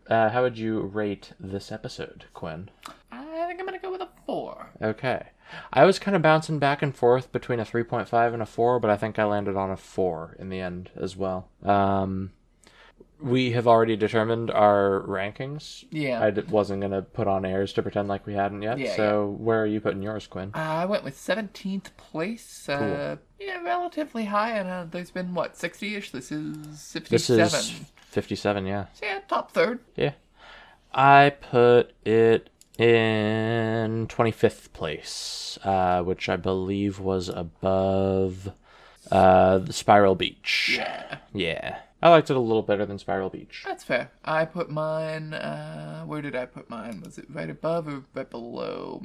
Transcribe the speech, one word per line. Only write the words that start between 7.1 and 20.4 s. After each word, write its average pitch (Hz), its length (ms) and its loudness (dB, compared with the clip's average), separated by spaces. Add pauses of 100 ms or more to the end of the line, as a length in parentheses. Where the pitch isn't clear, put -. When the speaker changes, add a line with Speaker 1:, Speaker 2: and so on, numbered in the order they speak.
Speaker 1:
between 123 280 -4
a 107 60 -4
three 117 180 -2
point 113 240 -4
five 117 280 2
and 117 80 -4
a - 20 -6
four, 120 340 2
but 110 120 2
I 101 60 4
think 110 200 -4
I 110 80 2
landed 101 300 0
on 95 160 -2
a 95 60 -6
four 85 600 -4
in 92 120 -12
the 92 100 -8
end 90 360 -8
as 92 220 -8
well. 95 300 -4 (160)
Um, 98 720 2 (840)
we 127 340 0
have 120 140 2
already 113 280 6
determined 113 560 0
our 101 560 4
rankings. 104 840 -8
Speaker 2:
Yeah. 135 340 -4
Speaker 1:
I 107 80 4
d-, 101 180 -2
wasn't 98 320 0
gonna 98 200 -4
put 101 260 -4
on 95 180 0
airs 95 280 -2
to 110 80 -2
pretend 101 280 -2
like 98 180 -6
we 101 60 -8
hadn't 101 280 -2
yet. 110 160 -4
Speaker 2:
Yeah, 120 180 -4
Speaker 1:
So 104 440 0
Speaker 2:
yeah. 110 40 -10
Speaker 1:
where 110 200 2
are - 20 0
you 107 160 0
putting 98 220 -2
yours, 107 240 -8
Quinn? 95 260 -10